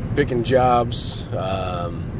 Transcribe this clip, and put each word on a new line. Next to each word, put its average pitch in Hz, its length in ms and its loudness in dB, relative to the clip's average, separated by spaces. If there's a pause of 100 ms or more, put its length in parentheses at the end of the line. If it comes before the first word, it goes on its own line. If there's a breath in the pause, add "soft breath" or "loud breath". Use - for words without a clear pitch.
(160)
picking 123 280 0
jobs, 120 840 2 (100)
um, 90 680 -4 (160)